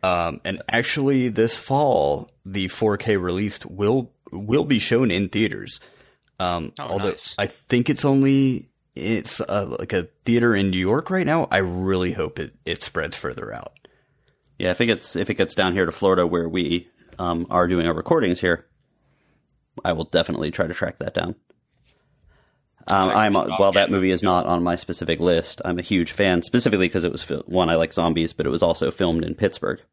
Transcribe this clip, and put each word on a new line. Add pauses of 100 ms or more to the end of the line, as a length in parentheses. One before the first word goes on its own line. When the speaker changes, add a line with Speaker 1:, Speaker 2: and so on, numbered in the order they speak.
Speaker 1:
Um,
and
actually,
this
fall, (160)
the
four
K
released
will, (200)
will
be
shown
in
theaters. (600)
Um,
Speaker 2:
Oh,
Speaker 1:
although
Speaker 2:
nice.
Speaker 1:
I
think
it's
only, (240)
it's,
uh,
like,
a (180)
theater
in
New
York
right
now.
I
really
hope
it, (120)
it
spreads
further
out. (840)
Speaker 3:
Yeah,
if
it
gets,
if
it
gets
down
here
to
Florida
where
we, (280)
um,
are
doing
our
recordings
here, (1200)
I
will
definitely
try
to
track
that
down. (1500)
Um,
Speaker 2:
I
Speaker 3:
I'm,
Speaker 2:
should (100)
Speaker 3:
uh,
while
that
Speaker 2:
get
Speaker 3:
movie
is
not
on
my
specific
list,
I'm
a
huge
fan,
specifically
'cause
it
was
fil-,
one,
I
like
zombies,
but
it
was
also
filmed
in
Pittsburgh (140)